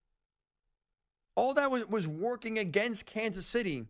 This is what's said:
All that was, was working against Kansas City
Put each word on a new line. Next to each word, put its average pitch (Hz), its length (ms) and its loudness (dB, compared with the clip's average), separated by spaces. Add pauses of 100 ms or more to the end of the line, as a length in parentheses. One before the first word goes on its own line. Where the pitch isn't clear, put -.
(1400)
All 254 180 4
that 285 140 4
was, 247 200 0
was 196 180 2
working 220 520 -2
against 202 460 0
Kansas 220 400 -4
City 175 440 -2